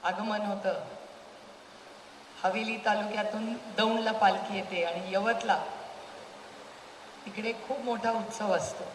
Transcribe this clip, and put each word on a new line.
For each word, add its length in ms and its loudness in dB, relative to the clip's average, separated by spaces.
आगमन 380 0
होतं. 420 0
हवेली 420 4
तालुक्यातून 680 2
दौंडला 580 2
पालखी 440 6
येते 280 0
आणि 300 -2
यवतला 460 4
तिकडे 260 -2
खूप 160 0
मोठा 280 2
उत्सव 400 0
असतो. 320 2